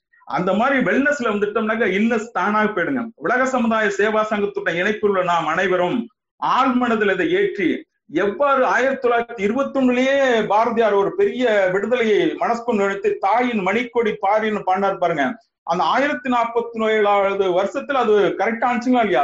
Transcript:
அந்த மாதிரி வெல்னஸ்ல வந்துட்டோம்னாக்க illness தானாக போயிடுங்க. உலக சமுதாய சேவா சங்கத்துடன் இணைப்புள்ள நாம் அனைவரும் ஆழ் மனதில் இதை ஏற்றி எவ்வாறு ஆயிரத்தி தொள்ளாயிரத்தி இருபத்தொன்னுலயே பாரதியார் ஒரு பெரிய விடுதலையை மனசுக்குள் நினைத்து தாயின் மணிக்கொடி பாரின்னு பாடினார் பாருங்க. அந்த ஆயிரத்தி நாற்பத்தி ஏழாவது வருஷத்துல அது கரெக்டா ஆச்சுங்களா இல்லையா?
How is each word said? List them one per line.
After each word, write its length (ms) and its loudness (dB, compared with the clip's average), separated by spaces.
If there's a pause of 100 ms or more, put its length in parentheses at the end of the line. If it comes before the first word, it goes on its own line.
(280)
அந்த 260 -2
மாதிரி 260 2
வெல்னஸ்ல 520 0
வந்துட்டோம்னாக்க 600 -2
illness 400 0
தானாக 360 0
போயிடுங்க. 360 -2 (120)
உலக 300 0
சமுதாய 520 0
சேவா 260 0
சங்கத்துடன் 580 -4
இணைப்புள்ள 420 0
நாம் 240 0
அனைவரும் 500 0 (440)
ஆழ் 340 0
மனதில் 400 0
இதை 160 -2
ஏற்றி 380 0 (440)
எவ்வாறு 520 0
ஆயிரத்தி 380 0
தொள்ளாயிரத்தி 440 0
இருபத்தொன்னுலயே 720 0 (280)
பாரதியார் 520 2
ஒரு 160 0
பெரிய 300 0 (260)
விடுதலையை 480 2 (160)
மனசுக்குள் 460 -2
நினைத்து 360 -2
தாயின் 500 0
மணிக்கொடி 540 0
பாரின்னு 460 0
பாடினார் 360 0
பாருங்க. 220 0 (420)
அந்த 160 0
ஆயிரத்தி 460 0
நாற்பத்தி 640 -2
ஏழாவது 580 2
வருஷத்துல 520 -2
அது 140 4 (220)
கரெக்டா 300 -2
ஆச்சுங்களா 360 2
இல்லையா? 200 2